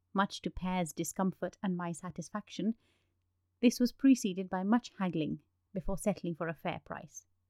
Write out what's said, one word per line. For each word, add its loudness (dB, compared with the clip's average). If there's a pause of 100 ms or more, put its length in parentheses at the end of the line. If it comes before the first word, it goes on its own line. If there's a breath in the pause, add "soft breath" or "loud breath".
(140)
Much 0
to -4
Per's -2
discomfort -4
and 0
my -4
satisfaction, -6 (840)
this 6
was 2
preceded 4
by -2
much 2
haggling 0 (360)
before -2
settling 0
for -4
a -4
fair -6
price. -14 (240)